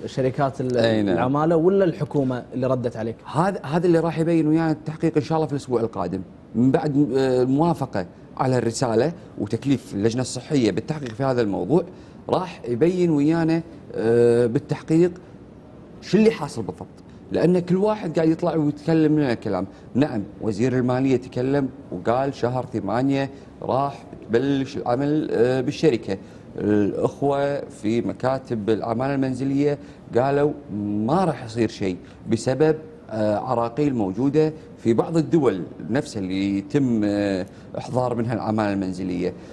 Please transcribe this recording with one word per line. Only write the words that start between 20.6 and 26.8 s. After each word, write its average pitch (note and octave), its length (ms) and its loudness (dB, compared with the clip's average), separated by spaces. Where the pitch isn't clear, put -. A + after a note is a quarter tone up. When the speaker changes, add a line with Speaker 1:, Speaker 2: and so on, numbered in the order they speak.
Speaker 2:
المالية B2+ 380 2
تكلم C3 520 -2
وقال B2 420 0
شهر B2 380 -2
ثمانية B2+ 580 0
راح C3+ 420 -2
تبلش C3+ 480 0
العمل، C#3+ 540 0
آه، B2+ 300 4
بالشركة. B2 580 0
الأخوة C#3 1040 0